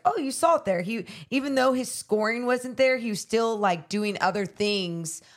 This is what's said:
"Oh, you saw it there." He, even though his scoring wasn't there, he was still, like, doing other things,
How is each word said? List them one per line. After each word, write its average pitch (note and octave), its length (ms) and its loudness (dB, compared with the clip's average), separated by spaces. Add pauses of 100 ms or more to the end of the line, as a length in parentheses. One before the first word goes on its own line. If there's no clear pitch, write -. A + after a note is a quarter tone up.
"Oh, A4 120 2
you C4+ 140 -2
saw E4 240 4
it - 100 -2
there." F3+ 160 0
He, A3 240 -4 (260)
even C#4 240 0
though C4 180 4
his B3+ 180 -2
scoring A3 540 -2
wasn't B3 320 -2
there, C4 200 4
he A#3 120 -4
was G3+ 100 -2
still, A3+ 380 0
like, F3+ 320 0
doing G#3 320 -2
other G3 240 0
things, F3 760 -4 (160)